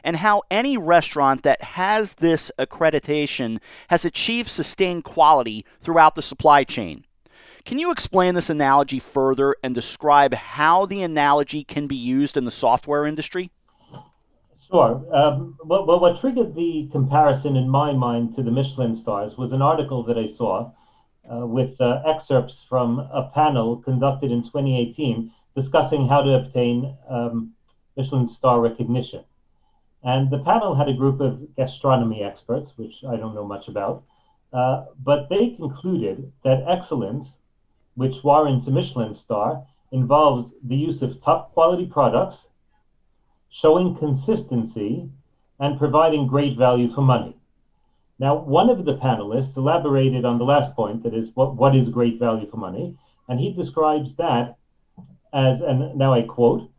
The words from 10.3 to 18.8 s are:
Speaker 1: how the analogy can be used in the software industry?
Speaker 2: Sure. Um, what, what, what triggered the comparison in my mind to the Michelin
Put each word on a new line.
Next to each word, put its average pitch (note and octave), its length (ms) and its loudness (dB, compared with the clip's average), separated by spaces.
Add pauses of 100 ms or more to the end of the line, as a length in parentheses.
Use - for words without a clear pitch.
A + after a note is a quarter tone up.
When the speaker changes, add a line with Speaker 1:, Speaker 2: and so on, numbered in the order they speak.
Speaker 1:
how D#3+ 520 2
the G3 160 -6
analogy D3 600 0
can D3 240 -6
be C#3 80 -6
used C3 420 -2
in C3 80 0
the A#2+ 60 -4
software D3 560 -2
industry? D#3 460 -8 (1160)
Speaker 2:
Sure. C3+ 320 2 (120)
Um, D3 480 2
what, F#3 240 0
what, E3+ 160 4
what F3 180 2
triggered A#3 340 -2
the D#3 380 -4
comparison C#3 640 2
in C3 140 0
my C#3+ 240 2
mind A#2+ 400 -2
to C3+ 80 -6
the A2+ 80 -2
Michelin B2 440 -2